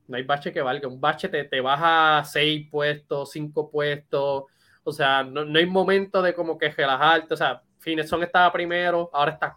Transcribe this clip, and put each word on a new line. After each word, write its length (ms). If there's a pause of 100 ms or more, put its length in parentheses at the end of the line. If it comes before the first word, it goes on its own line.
no 100
hay 60
bache 300
que 80
valga. 260
Un 140
bache 280
te, 160
te 160
baja 640
seis 440
puestos, 640
cinco 400
puestos, 720 (400)
o 80
sea, 320
no, 220
no 120
hay 80
momento 560
de 140
como 240
que 100
relajarte. 640
O 40
sea, 260 (160)
Phoenix 280
Sun 160
estaba 300
primero, 580
ahora 200
está 260